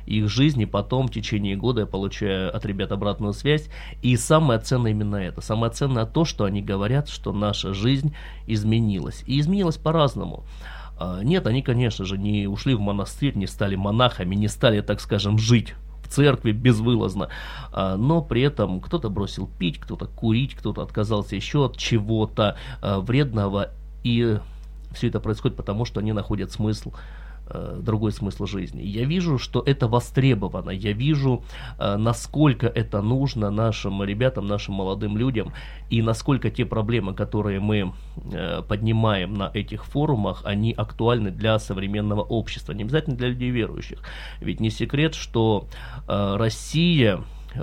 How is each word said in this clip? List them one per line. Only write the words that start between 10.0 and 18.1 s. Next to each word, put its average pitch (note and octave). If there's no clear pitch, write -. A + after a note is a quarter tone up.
А, F2+
нет, D#3+
они, A#2+
конечно A#2
же, G2
не G2+
ушли G2+
в A2
монастырь, G2+
не F#2+
стали G2
монахами, G2+
не G#2
стали, G#2+
так G#2
скажем, G#2
жить A2
в -
церкви C3+
безвылазно. A2
А, F#2+
но D3+